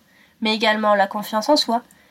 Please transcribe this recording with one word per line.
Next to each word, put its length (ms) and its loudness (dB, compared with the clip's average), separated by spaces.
mais 140 0
également 400 2
la 120 2
confiance 440 -4
en 60 6
soi, 260 -2